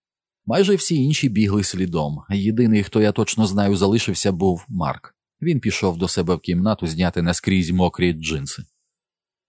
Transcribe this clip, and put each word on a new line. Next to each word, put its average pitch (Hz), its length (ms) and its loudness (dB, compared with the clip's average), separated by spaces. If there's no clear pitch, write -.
Майже 185 300 2
всі 180 280 0
інші 143 260 0
бігли 101 340 2
слідом. 82 560 -4
Єдиний, 107 540 2
хто, - 180 0
я 104 100 4
точно 107 360 0
знаю, 101 280 2
залишився, 98 560 0
був 90 380 0
Марк. 82 460 -6
Він 156 180 0
пішов 98 380 -2
до 90 100 -2
себе 87 280 0
в - 40 -8
кімнату 92 480 0
зняти 85 340 -2
наскрізь 87 500 0
мокрі 90 420 2
джинси. 78 500 -6